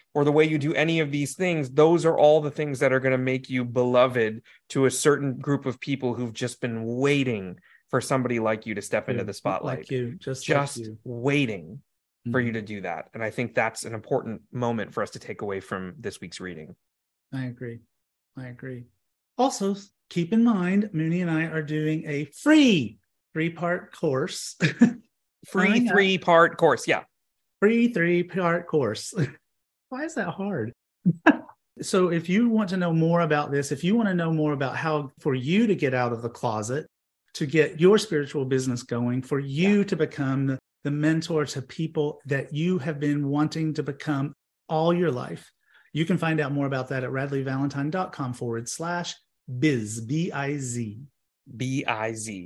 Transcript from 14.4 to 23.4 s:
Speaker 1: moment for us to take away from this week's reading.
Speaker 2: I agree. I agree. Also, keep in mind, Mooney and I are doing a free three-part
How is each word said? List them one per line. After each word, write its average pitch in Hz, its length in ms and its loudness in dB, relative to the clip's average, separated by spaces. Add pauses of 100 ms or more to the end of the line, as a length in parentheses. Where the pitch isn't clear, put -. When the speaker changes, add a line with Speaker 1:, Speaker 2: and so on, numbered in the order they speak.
Speaker 1:
moment 117 420 -4
for 113 100 -4
us - 80 -8
to 120 80 -14
take - 220 -12
away 98 200 -6
from 92 360 -8
this 107 220 -10
week's 92 220 -14
reading. 87 340 -14 (580)
Speaker 2:
I 131 120 -6
agree. 120 340 -12 (580)
I 127 100 -14
agree. 123 380 -14 (520)
Also, 202 380 2 (340)
keep 170 240 -2
in 226 100 6
mind, 202 500 2
Mooney 165 280 0
and 170 100 0
I 156 120 0
are 160 180 -4
doing 156 440 -2
a 151 200 -4
free 247 720 4 (340)
three-part 170 600 -4